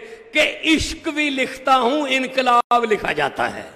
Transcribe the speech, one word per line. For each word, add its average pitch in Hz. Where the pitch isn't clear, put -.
कि 302
इश्क -
भी 294
लिखता 262
हूं, 262
इनकलाब 254
लिखा 202
जाता 135
है। 104